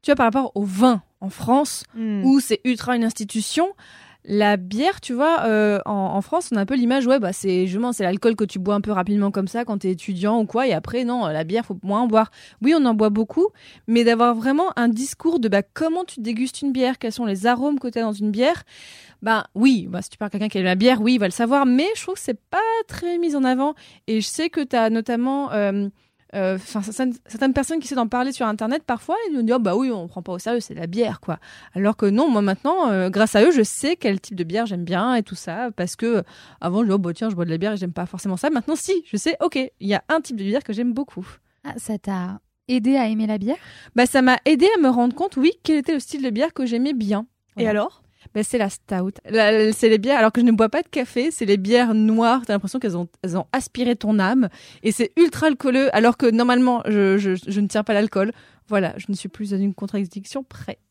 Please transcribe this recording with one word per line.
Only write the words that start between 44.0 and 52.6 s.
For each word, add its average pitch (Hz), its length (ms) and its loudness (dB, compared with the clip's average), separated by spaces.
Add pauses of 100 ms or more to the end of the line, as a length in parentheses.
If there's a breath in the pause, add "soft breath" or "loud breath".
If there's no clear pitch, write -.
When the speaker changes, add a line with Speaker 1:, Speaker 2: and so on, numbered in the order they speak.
Speaker 1:
ça 262 160 4
m'a 254 220 6
aidé 311 300 6
à 349 60 2
me 269 80 6
rendre 240 260 2
compte, 370 220 -4
oui, 302 140 4 (120)
quel 311 140 2
était 302 160 -2
le 285 60 0
style 277 240 -6
de 254 80 -2
bière 269 220 -2
que 262 120 -4
j'aimais 247 280 0
bien. 214 340 -2 (300)
Speaker 2:
Et 233 60 -2
Speaker 1:
Voilà. 220 60 2
Speaker 2:
alors ? 208 300 -2 (340 soft breath)
Speaker 1:
Bah, 214 80 -2
c'est 240 160 -2
la 202 120 2
stout. 190 420 -4 (180)
La, 214 220 4
la, 220 220 4
c'est 226 160 4
les 220 80 6
bières, 254 200 2
alors 220 140 6
que 247 80 0
je 240 60 6
ne 233 80 8
bois 220 160 4
pas 320 120 -2
de - 60 -8
café, - 420 -2
c'est - 160 -6
les 202 120 4
bières 226 360 2
noires, 226 540 4
t'as 214 60 0
l'impression 202 260 -4